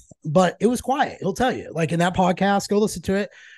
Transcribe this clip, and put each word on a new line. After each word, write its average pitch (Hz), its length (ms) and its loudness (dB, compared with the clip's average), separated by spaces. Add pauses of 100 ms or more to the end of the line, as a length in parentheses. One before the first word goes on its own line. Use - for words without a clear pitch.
(240)
but 170 360 2
it 185 60 2
was 247 140 2
quiet. 269 400 -2
He'll 185 140 -2
tell 240 180 0
you, 101 200 -8
like, 165 200 -2
in 170 60 -2
that 175 160 2
podcast, 190 540 2
go 202 100 2
listen 208 240 0
to 190 120 -2
it. 196 160 -2 (280)